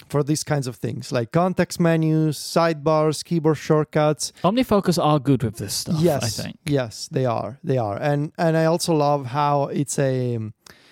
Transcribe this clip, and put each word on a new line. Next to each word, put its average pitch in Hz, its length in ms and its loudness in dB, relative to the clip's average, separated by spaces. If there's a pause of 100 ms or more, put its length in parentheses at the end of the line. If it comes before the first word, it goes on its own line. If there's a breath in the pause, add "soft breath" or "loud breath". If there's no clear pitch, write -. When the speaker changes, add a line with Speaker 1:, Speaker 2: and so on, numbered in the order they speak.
Speaker 1:
for 143 160 0
these 147 200 0
kinds 143 240 -2
of 123 80 -8
things, 117 360 -8
like 120 200 -2
context 180 480 0
menus, 156 580 2
sidebars, 156 880 0
keyboard 156 320 0
shortcuts. 151 760 0 (100)
Speaker 2:
OmniFocus 196 600 2
are 151 160 4
good 131 220 2
with 110 160 -2
this 101 160 -8
stuff, - 260 -4
Speaker 1:
Yes, 147 400 0
Speaker 2:
I - 40 -6
think. - 220 -12
Speaker 1:
yes, 135 460 -4
they 135 140 0
are. 113 380 -4
They 135 160 0
are. 107 180 -2
And, 147 400 -2
and 165 180 2
I 160 100 2
also 165 280 0
love 143 340 2
how 143 420 0
it's 143 280 -4
a, 131 380 0
um, 110 180 -6 (380 loud breath)